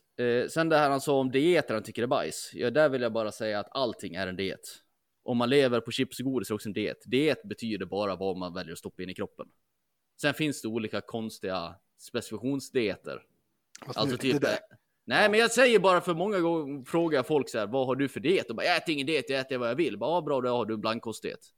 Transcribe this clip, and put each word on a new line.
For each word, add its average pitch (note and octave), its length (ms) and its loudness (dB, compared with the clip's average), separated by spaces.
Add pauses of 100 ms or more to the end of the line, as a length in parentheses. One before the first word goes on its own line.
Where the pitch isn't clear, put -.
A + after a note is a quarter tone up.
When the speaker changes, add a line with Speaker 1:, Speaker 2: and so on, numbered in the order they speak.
(180)
Speaker 1:
Eh, A#2+ 320 2
sen E3 200 0
det D#3 80 6
här D3 120 6
han C#3 120 2
sa D3 180 2
om C3 120 0
dieter D3 420 4
han G#2+ 100 -2
tycker A2 200 -4
är B2+ 40 0
bajs. F2+ 460 -2
Ja, G#2 160 0
där D3 200 4
vill C3 120 -2
jag A2+ 120 -2
bara A2 180 -2
säga G#2+ 280 -2
att G2 120 -6
allting A2 440 -4
är F#2+ 120 -2
en F#2 80 -6
diet. F#2 260 -4 (640)
Om B2 140 0
man A#2+ 120 2
lever C3 320 4
på - 100 -10
chips - 280 -4
och B2 60 -4
godis B2+ 240 -2
är G#2+ 60 -2
också G#2+ 140 -6
en F#2+ 40 -8
diet. F#2+ 320 -4
Diet C3 380 2
betyder G#2 420 -6
bara F#2+ 300 -2
vad F#2 220 -2
man F2+ 160 -6
väljer F2 200 -8
att - 60 -14
stoppa - 240 -10
in F#2 60 -8
i F2+ 40 -8
kroppen. - 340 -8 (720)
Sen D3 120 2
finns D3 280 -2
det A2+ 60 -4
olika A2 340 -4
konstiga F#2 720 -6 (220)
specifikationsdieter. A2 1300 -4 (600)
Speaker 2:
Fast B2+ 140 -10
Speaker 1:
Alltså C3 160 0
Speaker 2:
nu, - 20 -6
Speaker 1:
typ C3+ 240 0
Speaker 2:
det B2+ 60 -2
där G#2+ 120 0 (460)
Speaker 1:
Nej, D3+ 180 2
Speaker 2:
Ja. G#3 60 6
Speaker 1:
men G#3 100 4
jag A3+ 120 4
säger A#3+ 280 6
bara, F3+ 220 6
för F3 120 0
många F#3 260 0
gånger D3+ 460 -2
frågar E3 320 2
jag B2+ 100 0
folk C#3+ 220 2
så A#2+ 100 -2
här: G#2 80 -2
"Vad B2+ 200 0
har B2+ 80 2
du C#3 120 0
för A#2+ 120 -6
diet?" D3 300 2
Och A#2 60 -6
bara: F#2+ 100 -2
"Jag E3+ 120 2
äter D#3+ 160 -2
ingen C#3 140 -2
diet, C#3+ 220 0
jag C3+ 100 0
äter C3 180 -4
vad A#2+ 120 0
jag B2 60 0
vill." B2+ 220 0
Bara: A#2 140 -2
"Ja, F3 100 2
bra, C#3+ 200 0
då B2 80 0
har A#2+ 160 2
du A2 80 -2
en A2 80 -6
blankostdiet." A2+ 580 -4 (180)